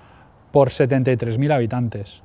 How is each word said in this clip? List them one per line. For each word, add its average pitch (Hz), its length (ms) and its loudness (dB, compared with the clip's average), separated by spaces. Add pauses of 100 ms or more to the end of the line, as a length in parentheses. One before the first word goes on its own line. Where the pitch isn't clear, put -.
(520)
por 139 180 4
setenta 131 420 0
y 123 40 2
tres 117 200 -4
mil 143 160 0
habitantes, 117 720 -4